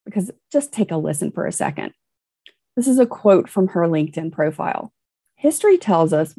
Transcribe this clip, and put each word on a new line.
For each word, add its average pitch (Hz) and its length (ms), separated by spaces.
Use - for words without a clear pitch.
because 208 280
just 285 220
take - 180
a 165 60
listen 156 340
for - 160
a - 60
second. - 400
This 247 120
is 254 100
a 240 80
quote 196 420
from 190 200
her 170 200
LinkedIn 160 440
profile. 151 600
"History 349 440
tells 165 340
us 156 260